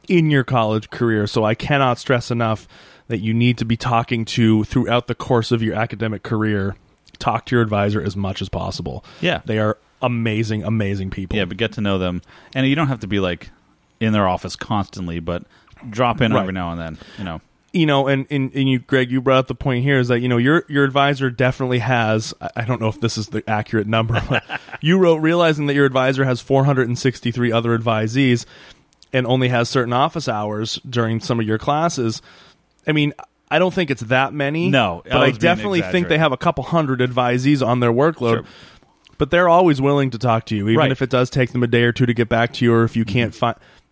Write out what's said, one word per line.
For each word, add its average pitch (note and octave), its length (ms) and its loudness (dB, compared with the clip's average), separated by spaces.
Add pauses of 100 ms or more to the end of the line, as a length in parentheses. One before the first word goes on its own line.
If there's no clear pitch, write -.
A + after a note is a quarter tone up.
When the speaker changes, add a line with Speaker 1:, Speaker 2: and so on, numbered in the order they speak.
Speaker 1:
in E3 240 4
your C3+ 120 4
college A2 460 0
career. A2 380 0
So A2 160 0
I G#2+ 100 2
cannot C3+ 460 0
stress B2 320 -2
enough A#2 360 -2 (420)
that A2+ 100 -4
you A2 160 -2
need A#2+ 240 2
to A#2 60 -4
be A2+ 120 0
talking A#2 480 -2
to A2 380 4
throughout A#2+ 420 0
the A#2+ 80 -4
course - 380 -2
of A#2 100 2
your G#2+ 140 -2
academic G#2+ 480 -6
career. G#2+ 520 -2 (440)
Talk A2+ 280 -2
to C3 80 0
your A#2+ 60 4
advisor G#2 400 0
as F#2+ 140 -4
much F#2+ 260 -6
as F#2+ 80 -8
possible. F2 560 -8 (160)
Speaker 2:
Yeah. E3+ 240 -2
Speaker 1:
They A2 140 -2
are G#2+ 180 0 (240)
amazing, A2+ 640 -2
amazing G2+ 480 -2
people. G2 260 -6
Speaker 2:
Yeah, G2 80 0
but F#2 120 -8
get A2 160 -2
to - 80 -6
know G2 180 0
them. F2+ 240 -2 (320)
And C3 100 0
you C3+ 80 2
don't D3+ 140 0
have B2+ 140 -4
to G#2+ 60 -10
be, G2+ 120 -2
like, F2+ 320 -4 (480)
in A2 140 0
their G2+ 140 2
office - 280 -4
constantly, F#2 640 -6
but E2+ 240 -6 (480)
drop A#2 300 0
in A2 120 2
Speaker 1:
Right. G#2 80 2
Speaker 2:
every F#2+ 120 -4
now F2+ 180 -4
and E2+ 100 -8
then, D#2+ 160 -10 (220)
you G#2+ 40 -12
know. E2 160 -8 (320)
Speaker 1:
You E3+ 140 2
know, C#3 220 2
and, C3+ 240 0
and, C3+ 240 -2
and C3+ 140 0
you, B2+ 100 2
Greg, B2+ 320 0
you C3 80 0
brought C3 200 2
up B2+ 80 -2
the C3+ 80 -6
point B2 280 -2
here C#3 160 2
is B2 80 0
that, A#2+ 140 2
you B2 80 0
know, A#2+ 80 2
your, C#3+ 320 2
your C#3 160 2
advisor C3+ 440 0
definitely B2+ 500 -2
has, A2 600 0
I, - 160 -8
I A#2 80 -4
don't A#2 160 -4
know A2 80 -2
if A2 140 -6
this A#2 160 -2
is G#2+ 100 -6
the G#2+ 220 -8
accurate G#2+ 360 -2
number, A2+ 440 0
but - 160 -2 (180)
<laughs> - 180 -18
you E3 160 2
wrote, E3+ 200 4
"Realizing D#3+ 500 2
that C#3+ 60 0
your C#3+ 120 4
advisor C3 380 0
has B2+ 160 0
four C3+ 240 2
hundred C3 240 2
and A#2+ 100 -2
sixty-three B2 540 -2
other A#2 260 2
advisees A#2 680 0 (680)
and B2+ 160 0
only B2+ 220 2
has A#2+ 180 0
certain A#2+ 240 0
office C#3 380 -2
hours G#2+ 500 -4 (100)
during A2+ 300 0
some A#2+ 220 -4
of A2 40 -4
your G#2+ 120 0
classes." C#3+ 640 -2 (640)
I D#3 60 2
mean, D3 180 2 (400)
I D3+ 80 2
don't F3+ 140 2
think F3+ 180 0
it's A2+ 120 -6
that B2+ 300 0
many, D3 360 -2
Speaker 2:
No, G#2+ 340 2
Speaker 1:
but - 80 -14
Speaker 2:
I B2+ 40 2
Speaker 1:
I - 120 2
Speaker 2:
was - 40 2
being A2+ 100 -4
Speaker 1:
definitely F#3 400 2
think - 100 -4
they F#3 60 2 (180)
Speaker 2:
exaggerated. D3+ 60 2
Speaker 1:
have D#3 100 2
a B2+ 60 -2
couple E3 260 -2
hundred C#3 380 0
advisees B2+ 640 2
on B2 160 0
their A#2+ 100 4
workload. B2 440 2
Speaker 2:
Sure. - 100 -4 (720)
Speaker 1:
But C#3+ 140 0
they're F3 180 4
always E3+ 320 4
willing C#3 300 2
to A#2 60 -8
talk A2+ 280 0
to A2 100 -4
you, G#2 140 0
even A2+ 80 4
Speaker 2:
Right. C#3+ 160 2
Speaker 1:
if - 80 -6
it B2+ 80 -2
does B2+ 200 2
take B2+ 220 0
them B2 100 -2
a B2 60 2
day A#2+ 160 2
or A#2+ 80 4
two B2+ 140 0
to A#2+ 80 2
get A2+ 160 0
back A#2 240 0
to - 120 -4
you, A#2 80 6
or A#2 120 4
if A2+ 100 -2
you A2+ 80 2
can't A2 280 -2
Speaker 2:
Mm-hmm. - 80 -16
Speaker 1:
find, A#2 160 -2 (360)